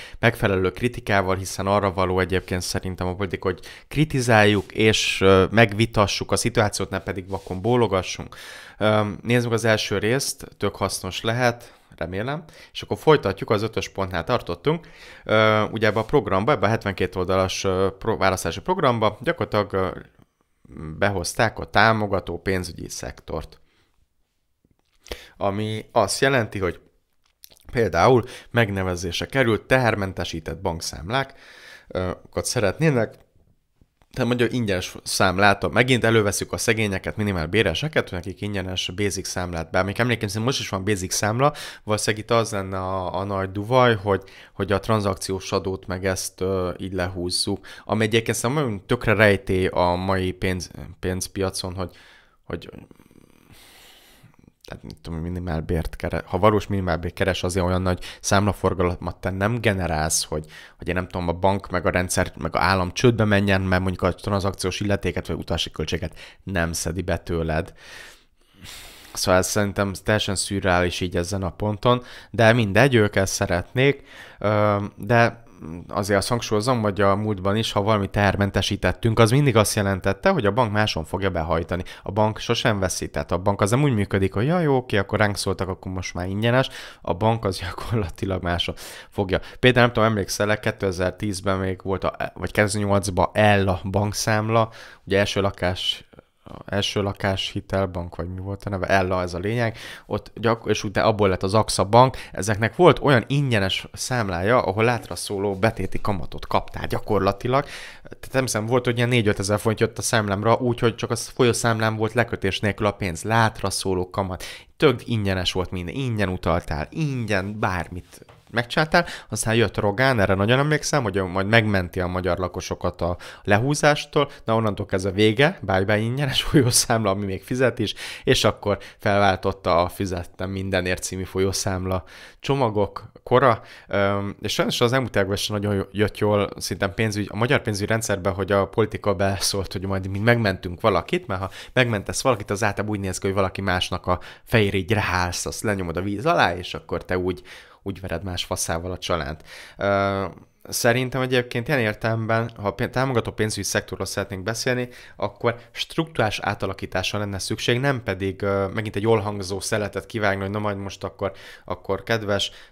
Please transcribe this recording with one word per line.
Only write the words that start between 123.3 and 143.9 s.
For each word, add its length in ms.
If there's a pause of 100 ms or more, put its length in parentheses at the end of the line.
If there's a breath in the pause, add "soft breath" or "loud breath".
lehúzástól, 840 (160 loud breath)
na 100
onnantól 300
kezdve 260
vége, 500
bye-bye 360
ingyenes 460
<laughs> 60
folyószámla, 600
ami 160
még 180
fizet 360
is, 140 (300 loud breath)
és 200
akkor 340 (200 loud breath)
felváltotta 880
a 60
Fizettem 600
Mindenért 540
című 200
folyószámla 800 (360 loud breath)
csomagok 720 (120)
kora, 380 (260 loud breath)
öm, 540
és 120
sajnos 280
az 120
elmúlt 220
években 220
sem 180
nagyon 360
jött 260
jól, 400
szerintem 360
pénzügy-, 380
a 40
magyar 260
pénzügyi 240
rendszerben, 480
hogy 180
a 160
politika 480
beszólt, 560
hogy 140
majd 220
mi 120
megmentünk 640
valakit, 460
mert 120
ha 100 (240 loud breath)
megmentesz 480
valakit, 280
az 140
általában 340
úgy 60
néz 140
ki, 80
hogy 100
valaki 260
másnak 440